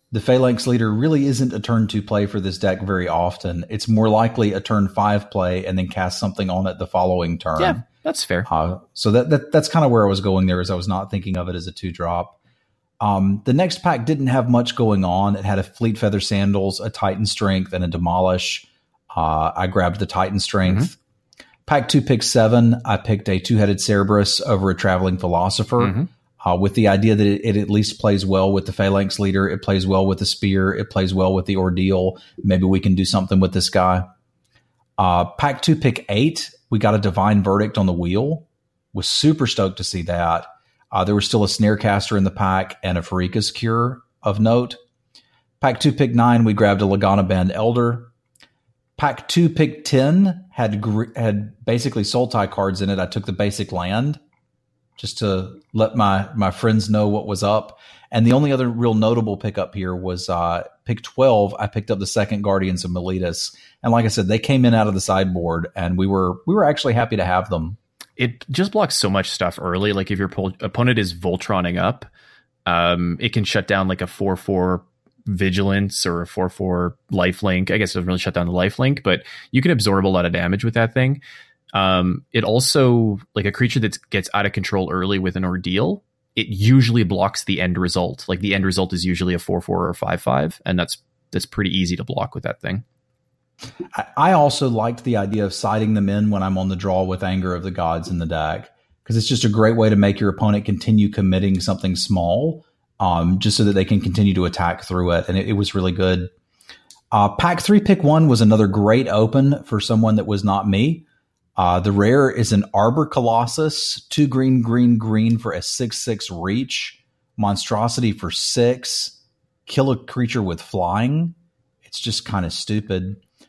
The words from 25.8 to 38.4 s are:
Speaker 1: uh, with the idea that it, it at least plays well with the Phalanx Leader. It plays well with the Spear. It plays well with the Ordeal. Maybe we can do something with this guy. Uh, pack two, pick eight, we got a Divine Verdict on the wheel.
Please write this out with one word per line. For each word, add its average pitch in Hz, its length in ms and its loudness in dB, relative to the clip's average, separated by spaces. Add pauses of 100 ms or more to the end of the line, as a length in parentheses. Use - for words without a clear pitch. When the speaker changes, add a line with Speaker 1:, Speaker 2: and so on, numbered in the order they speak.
Speaker 1:
uh, 90 80 2
with 98 180 0
the 107 140 4
idea 101 280 4
that 104 100 4
it, 101 180 0
it 110 120 0
at 104 120 0
least 104 320 0
plays 101 240 2
well 95 280 2
with 98 120 0
the - 80 -8
Phalanx 98 460 0
Leader. 98 300 0
It - 120 -4
plays 95 260 0
well 95 200 2
with 95 140 0
the 101 60 -2
Spear. 95 460 0
It 101 160 -6
plays 95 240 0
well 95 220 2
with 92 120 -2
the 101 100 -2
Ordeal. 92 600 0 (220)
Maybe 92 260 2
we 95 160 2
can 95 140 2
do 95 100 2
something 95 360 0
with 92 120 2
this 92 180 -2
guy. 92 360 2 (920)
Uh, 87 280 2
pack 139 380 -4
two, 160 120 4
pick 151 340 -2
eight, 131 460 -2 (160)
we 113 80 2
got 107 160 4
a 107 40 2
Divine 101 440 2
Verdict 101 340 0
on 98 100 2
the 92 60 0
wheel. 101 540 -2 (460)